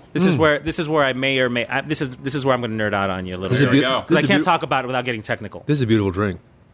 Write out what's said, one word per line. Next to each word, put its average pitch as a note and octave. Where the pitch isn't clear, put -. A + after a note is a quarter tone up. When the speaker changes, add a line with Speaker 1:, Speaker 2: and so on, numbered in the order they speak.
Speaker 1:
this F3
is F3+
Speaker 2:
Mm. C3
Speaker 1:
where, D3
this D3
is D#3
where D#3
I C3
may C3+
or B2+
may, A#2+
I, B2+
this C#3+
is, C3
this C#3
is C3+
where C3
I'm B2
gonna A2+
nerd G#2+
out G2
on F#2
you F#2
a F2+
little F#2+
Speaker 2:
This B2+
is C#3
Speaker 1:
bit. -
Speaker 2:
a A#2
Speaker 3:
There C#3
we C3
Speaker 2:
beau-, C3
Speaker 3:
go. B2
Speaker 2:
this -
Speaker 1:
'Cause D#3
I -
Speaker 2:
is D3
a C3+
Speaker 1:
can't D#3
Speaker 2:
beau-, F3+
Speaker 1:
talk E3
about C3
it -
without B2
getting A2+
technical. G#2
Speaker 2:
this D3
is C#3
a A#2
beautiful G#2+
drink. F#2+